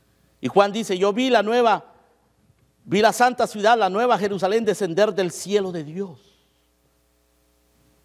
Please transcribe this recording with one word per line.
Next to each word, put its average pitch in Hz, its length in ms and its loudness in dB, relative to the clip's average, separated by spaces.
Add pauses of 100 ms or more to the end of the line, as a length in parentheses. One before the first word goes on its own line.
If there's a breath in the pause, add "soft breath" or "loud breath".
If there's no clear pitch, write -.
(400)
Y 131 80 -6
Juan 202 240 2
dice, 202 260 -4
"Yo 196 140 2
vi 254 180 0
la 226 140 4
nueva, 220 500 0 (920)
vi 175 160 0
la 214 100 4
santa 247 360 0
ciudad, 214 300 2
la 202 120 2
nueva 226 280 0
Jerusalén, 196 460 -2
descender 202 500 0
del 180 180 -2
cielo 190 420 -4
de 165 100 -8
Dios". 160 460 -12 (1800)